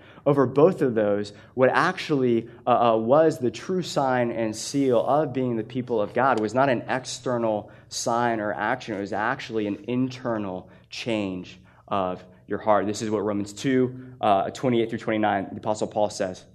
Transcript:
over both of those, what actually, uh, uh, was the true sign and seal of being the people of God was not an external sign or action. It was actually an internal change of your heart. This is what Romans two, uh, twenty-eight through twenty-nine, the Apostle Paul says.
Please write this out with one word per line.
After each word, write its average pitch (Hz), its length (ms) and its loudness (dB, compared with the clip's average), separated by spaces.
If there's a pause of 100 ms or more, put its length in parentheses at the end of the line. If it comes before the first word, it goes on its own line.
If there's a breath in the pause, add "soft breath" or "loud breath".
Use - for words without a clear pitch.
(260 loud breath)
over 139 180 6
both 160 380 4
of 127 120 0
those, 104 380 0 (220 loud breath)
what 127 160 4
actually, 131 800 0 (160 loud breath)
uh, 120 260 6
uh, 113 60 4
was 143 400 4
the 123 120 0
true 185 300 -4
sign 127 500 0
and 110 240 -2
seal 131 520 0
of 143 260 2
being 123 240 0
the 110 80 -2
people 123 380 -2
of 101 100 -4
God 120 260 4
was 107 140 -2
not 131 160 4
an 117 180 0
external 117 840 -4 (180 loud breath)
sign 117 520 -2
or 104 120 -2
action. 113 420 -4
It 95 60 -6
was 101 140 -6
actually 110 520 -2
an 101 220 -6
internal 117 800 -4 (220 soft breath)
change 98 720 -6 (260 soft breath)
of 92 340 -2 (240 soft breath)
your 101 120 -6
heart. 104 260 2
This 104 160 -4
is 113 80 -4
what 104 160 -2
Romans 101 300 -4
two, 127 400 0 (260 loud breath)
uh, 101 300 2
twenty-eight 117 400 0
through 113 80 -6
twenty-nine, 104 540 0
the 104 40 -10
Apostle 107 300 -4
Paul 104 240 0
says. 92 340 -6 (100)